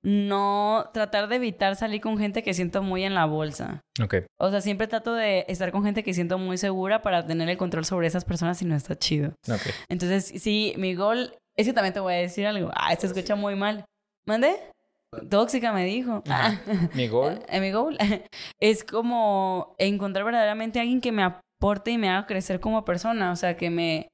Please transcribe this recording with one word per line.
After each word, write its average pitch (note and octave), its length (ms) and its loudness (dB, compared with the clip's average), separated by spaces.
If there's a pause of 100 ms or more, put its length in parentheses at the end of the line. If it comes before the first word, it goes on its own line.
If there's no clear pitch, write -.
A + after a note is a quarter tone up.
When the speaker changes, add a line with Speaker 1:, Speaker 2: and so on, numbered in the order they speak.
Speaker 1:
no, G3+ 880 2
tratar G#3 340 0
de A3 80 0
evitar G3+ 400 0
salir G#3+ 260 -4
con A3 160 -2
gente G#3 260 -2
que F#3+ 100 -2
siento F3+ 280 0
muy F#3 220 -2
en G3 100 -2
la F3 120 4
bolsa. D3+ 560 -4 (220)
Speaker 2:
Ok. G2+ 120 0 (240)
Speaker 1:
O F#3 100 2
sea, G3 120 2
siempre G3+ 260 -2
trato A3+ 260 -2
de G#3+ 340 0
estar F3+ 240 -4
con G3 120 0
gente G#3 200 0
que F#3+ 100 -2
siento F3 260 0
muy F#3 180 -2
segura G3 440 0
para F3+ 240 2
tener E3 240 0
el F3+ 80 0
control E3+ 280 -2
sobre F3 220 0
esas F3 180 0
personas F3 360 0
y F#3 40 -2
no E3 100 2
está D3+ 220 -2
chido. D3+ 360 0 (140)
Speaker 2:
Ok. A2 140 0 (280)
Speaker 1:
Entonces, F3+ 360 0 (160)
sí, G#3+ 360 2
mi F#3 180 -2
goal, A3 400 0 (200)
es G#3 120 4
que B3+ 60 2
también G3 200 2
te G3+ 60 -4
voy F#3 160 0
a - 20 2
decir F3+ 300 0
algo. F#3+ 280 -2
Ah, - 200 2
se F3 120 -2
escucha F#3 280 -2
muy G3+ 200 -2
mal. G3+ 300 -2 (400)
¿Mande? B3 300 4 (720)
Tóxica, A#3 440 2
me F#3+ 100 0
dijo. A3 460 -2
Speaker 2:
Ajá. G3+ 280 2 (100)
Speaker 1:
Ah. F#3 260 0
Speaker 2:
¿Mi B2+ 160 0
goal? C#3+ 360 0
Speaker 1:
<laughs> - 40 -16
Eh, F#3+ 100 -2
mi F#3+ 120 -2
goal B3+ 260 0 (320)
<laughs> - 320 -16
es G#3+ 240 4
como G#3 920 0
encontrar G3 480 0
verdaderamente A3 540 0
a A#3 40 0
alguien B3 180 2
que A#3+ 100 0
me G#3+ 120 2
aporte G3 680 0
y A#3 60 0
me G#3 120 2
haga F#3+ 160 2
crecer F#3+ 360 -2
como A3 240 0
persona. F#3+ 480 0
O - 20 0
sea, F3 220 0
que F3 120 -2
me E3+ 440 0